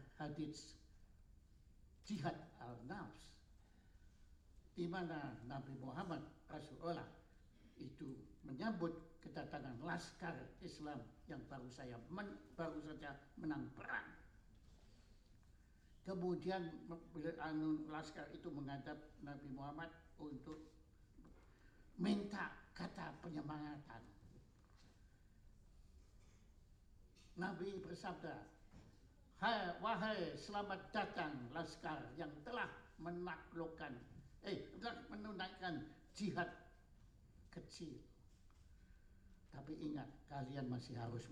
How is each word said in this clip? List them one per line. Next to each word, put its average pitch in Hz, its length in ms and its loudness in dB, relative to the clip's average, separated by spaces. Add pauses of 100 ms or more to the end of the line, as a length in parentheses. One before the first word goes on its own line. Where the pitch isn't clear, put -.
(180)
hadits 151 560 0 (1300)
jihad 165 320 4 (240)
al-nafs, 123 720 -6 (1400)
di 175 160 4
mana 160 560 2
Nabi 135 320 -2
Muhammad 139 440 0 (280)
Rasulullah 151 560 0 (720)
itu 135 400 -4 (240)
menyambut 170 480 4 (320)
kedatangan 131 640 0
laskar 170 480 2 (240)
Islam 151 400 -2 (320)
yang 139 160 -2
baru 127 240 -4
saya 123 240 -4 (160)
men-, 202 320 0 (160)
baru 160 240 2
saja 147 320 -2 (240)
menang 139 400 6
perang. - 400 0 (1900)
Kemudian, 180 560 6 (800)
anu, 156 480 8
laskar 156 400 -2
itu 156 160 -4
menghadap 139 480 0 (240)
Nabi 143 320 -4
Muhammad 147 400 -2 (240)
untuk 151 400 -2 (1400)
minta 202 480 6 (240)
kata 165 480 -2
penyemangatan. 147 800 -2 (3250)
Nabi 190 480 4
bersabda, 170 560 0 (960)
"Hai, 196 480 8
wahai 202 560 8
selamat 202 400 4 (160)
datang 151 560 4
laskar 156 480 0 (160)
yang 151 240 0
telah 233 320 2 (240)
menaklukkan, 165 960 0 (560)
eh, 196 160 4 (160)
telah 226 160 4 (160)
menunaikan 185 800 0 (240)
jihad 180 320 6 (1040)
kecil. 160 400 -4 (1600)
Tapi 143 240 -4
ingat, 151 320 2 (240)
kalian 131 400 2
masih 120 240 2
harus 113 360 2